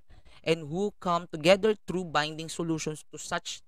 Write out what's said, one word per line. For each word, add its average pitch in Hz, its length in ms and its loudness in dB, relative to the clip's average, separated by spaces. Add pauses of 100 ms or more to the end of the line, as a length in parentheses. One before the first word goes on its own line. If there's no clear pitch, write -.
(460)
and 160 240 0
who 196 320 -2
come 175 240 0
together 185 480 4 (160)
through 180 160 -2
binding 156 400 -2
solutions 156 640 -4
to 151 80 -14
such - 500 -6